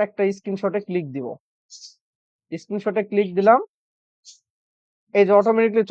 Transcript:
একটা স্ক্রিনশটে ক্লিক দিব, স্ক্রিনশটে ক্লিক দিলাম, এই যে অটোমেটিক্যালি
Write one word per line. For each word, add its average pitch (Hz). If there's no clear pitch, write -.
একটা 208
স্ক্রিনশটে 196
ক্লিক 180
দিব, 127
স্ক্রিনশটে 196
ক্লিক 202
দিলাম, 220
এই 202
যে 202
অটোমেটিক্যালি 220